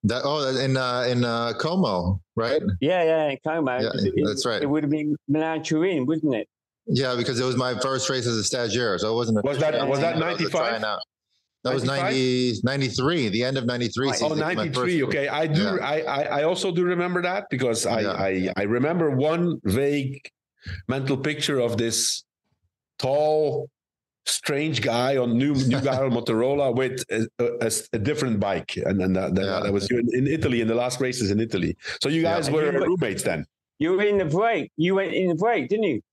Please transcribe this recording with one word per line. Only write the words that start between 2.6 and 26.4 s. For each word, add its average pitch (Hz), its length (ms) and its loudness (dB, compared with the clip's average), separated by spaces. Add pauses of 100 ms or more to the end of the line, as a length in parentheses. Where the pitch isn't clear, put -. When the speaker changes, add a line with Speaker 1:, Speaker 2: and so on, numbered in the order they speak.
Speaker 2:
Yeah, 170 240 2
yeah, 160 240 2
in 135 180 -4
Como. 151 320 0
Speaker 1:
Yeah, 131 160 -2
Speaker 2:
It, - 320 0
Speaker 1:
that's - 180 -2
right. 113 180 0
Speaker 2:
it 147 60 -2
would 151 140 0
have 143 80 -2
been 151 240 0 (140)
Milan 156 340 0
Turin, 160 440 0
wouldn't 156 280 0
it? 107 140 -4 (400)
Speaker 1:
Yeah, 127 280 0
because 117 220 -2
it 120 60 0
was 127 120 0
my 123 220 0
first 135 320 -2
race 127 160 0
as 120 100 0
a 107 60 -2
stagiaire, 117 560 0
so 107 140 -2
it - 20 0
wasn't 113 240 0
a 104 40 -2
Speaker 3:
Was 135 160 -2
that, 156 160 0
Speaker 2:
Yeah, - 100 0
Speaker 3:
was 139 160 0
Speaker 2:
yeah. 165 140 0
Speaker 3:
that - 0 -
Speaker 1:
I - 20 0 (140)
was 170 100 -4
Speaker 3:
ninety-five? 156 300 0
Speaker 1:
trying 110 140 -2
out. 104 140 -2 (640)
That 127 120 0
was 127 100 -2
Speaker 3:
Ninety-five? 139 260 0
Speaker 1:
ninety, 127 440 0 (100)
ninety-three, 131 640 0
the 110 160 0
end 135 120 0
of 123 100 -2
ninety-three. 123 420 -2
Speaker 2:
Right. 135 100 -2
Speaker 1:
So - 80 0
Speaker 3:
Oh, - 40 2
Speaker 1:
my 156 220 -2
Speaker 3:
ninety-three. 165 480 0
Speaker 1:
first 123 140 0
Speaker 3:
Okay. 143 140 0
I 156 180 -2
do, 151 160 2
Speaker 1:
Yeah. 196 180 0
Speaker 3:
I, 147 200 -2
I, 139 220 -2 (180)
I - 20 2
also 180 300 0
do 175 100 0
remember 180 400 0
that 175 280 -2
because 120 360 0
I, 117 140 2
Speaker 1:
Yeah. 101 140 0
Speaker 3:
I, 95 420 0
I 101 80 -2
remember 143 500 2
one 160 480 0
vague 135 680 -2 (600)
mental 135 280 -2
picture 143 440 -2
of 117 160 0
this - 480 -2 (760)
tall, 147 720 0 (560)
strange 151 560 -2
guy 139 360 2
on 120 200 2
new, 143 160 2
new 135 260 2
guy 131 220 0
on 135 80 2
Speaker 1:
<laughs> 117 80 2
Speaker 3:
Motorola 123 560 2